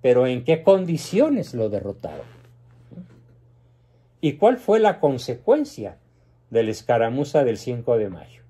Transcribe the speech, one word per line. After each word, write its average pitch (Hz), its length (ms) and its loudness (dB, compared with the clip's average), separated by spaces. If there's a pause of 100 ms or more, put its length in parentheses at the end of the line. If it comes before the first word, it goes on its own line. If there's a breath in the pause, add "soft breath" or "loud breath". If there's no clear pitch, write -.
pero 127 260 4
¿en 123 160 -4
qué 160 180 2
condiciones 190 920 0
lo 110 140 -2
derrotaron? 98 580 -8 (1900)
¿Y 147 140 0
cuál 226 240 4
fue 214 220 2
la 202 200 2
consecuencia 143 1000 -2 (540)
de 113 100 2
la 110 80 0
escaramuza 123 760 0
del 113 140 0
cinco 120 400 -2
de 104 120 -2
mayo? - 400 -18